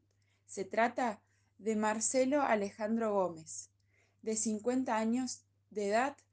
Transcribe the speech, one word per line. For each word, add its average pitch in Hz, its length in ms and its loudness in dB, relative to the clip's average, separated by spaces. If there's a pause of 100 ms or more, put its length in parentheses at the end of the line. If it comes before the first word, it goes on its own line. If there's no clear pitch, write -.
(460)
Se 190 200 -8
trata 226 560 0 (340)
de 214 180 -2
Marcelo 254 680 2
Alejandro 220 720 0
Gómez, 170 560 -4 (500)
de 220 160 -2
cincuenta 233 600 0
años 240 420 -2 (300)
de 202 180 -2
edad, 247 300 0 (140)